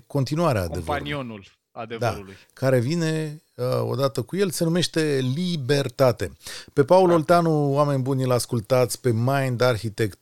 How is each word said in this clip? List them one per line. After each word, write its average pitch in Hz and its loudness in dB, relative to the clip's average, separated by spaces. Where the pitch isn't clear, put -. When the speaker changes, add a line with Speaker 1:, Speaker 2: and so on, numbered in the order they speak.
Speaker 1:
continuarea 143 0
adevărului. 82 -6
Speaker 2:
Companionul 139 -8
adevărului. 110 -6
Speaker 1:
Da, 92 -20
care 131 2
vine, 156 -2
uh, 123 -6
odată 123 -2
cu - -10
el, 196 0
se - -4
numește 160 0
Libertate. 139 0
Pe 139 4
Paul 180 6
Speaker 2:
Da. 170 6
Speaker 1:
Olteanu, 160 4
oameni 139 2
buni, 131 -2
îl 127 0
ascultați 123 0
pe 127 0
mind 127 0
architect 113 0